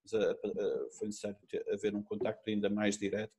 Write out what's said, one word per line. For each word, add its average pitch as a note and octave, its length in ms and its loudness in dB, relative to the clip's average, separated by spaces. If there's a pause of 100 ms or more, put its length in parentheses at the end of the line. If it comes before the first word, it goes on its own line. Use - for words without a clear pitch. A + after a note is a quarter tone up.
mas, - 100 -4
eh, G2+ 300 4
eh, F#2+ 440 0 (100)
foi G#2+ 100 -2
necessário G#2 300 -6 (100)
ter, - 240 -4
haver G#2 240 0
um G#2 80 -2
contacto G#2+ 460 -2
ainda G#2 200 2
mais G#2 280 2
direto G2+ 420 -2